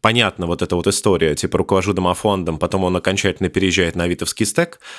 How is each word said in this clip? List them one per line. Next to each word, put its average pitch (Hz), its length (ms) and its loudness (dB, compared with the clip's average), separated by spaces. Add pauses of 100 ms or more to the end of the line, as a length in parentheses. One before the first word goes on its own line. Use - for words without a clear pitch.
понятна 110 460 0
вот 85 160 0
эта 90 120 0
вот 87 140 2
история, 82 480 2
типа - 220 -2
руковожу 95 340 0
домофондом, 90 640 0
потом 95 240 0
он 90 140 2
окончательно 95 540 0
переезжает 90 440 2
на 87 80 -2
авитовский 87 420 -2
стек. 170 360 -2 (180)